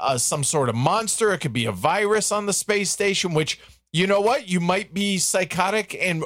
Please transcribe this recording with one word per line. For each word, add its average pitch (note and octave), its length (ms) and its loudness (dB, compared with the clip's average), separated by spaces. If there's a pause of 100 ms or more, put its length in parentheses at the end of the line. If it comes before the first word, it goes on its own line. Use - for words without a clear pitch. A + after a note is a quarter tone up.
a, C3 160 2
some D3+ 240 0
sort C#3 260 2
of A2+ 60 0
monster. G3+ 580 2
It D#3+ 60 -2
could C3 140 -4
be A#2 120 0
a A2+ 60 -2
virus G3 600 0
on G#3 140 -2
the G3+ 80 0
space G3+ 380 -2
station, F#3+ 420 0
which, D#3 260 0 (340)
you E3+ 120 2
know G3+ 140 4
what? A3+ 300 0
You F3+ 100 2
might F3+ 340 -2
be G3 240 0
psychotic F#3+ 840 -2
and, E3 240 -2